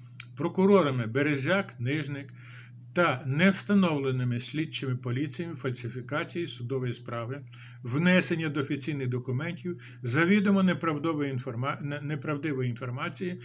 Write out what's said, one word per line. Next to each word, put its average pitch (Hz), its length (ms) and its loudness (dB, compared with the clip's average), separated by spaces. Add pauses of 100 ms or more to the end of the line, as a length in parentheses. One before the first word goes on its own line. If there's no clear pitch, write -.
(360)
прокурорами 170 720 4
Березяк, 147 720 0
Нижник 139 540 -4 (600)
та 160 320 2
невстановленими 143 1120 2
слідчими 143 560 -4
поліціями 147 600 -4
фальсифікації 139 920 -6
судової 120 460 -4
справи, 120 480 -8 (420)
внесення 165 680 4
до 147 100 -2
офіційних 135 480 -4
документів 147 720 -4 (200)
завідомо 190 600 4
неправдової 160 680 2
інформа-, 131 500 -4
не-, 147 200 -6
неправдивої 143 680 -2
інформації 160 760 -6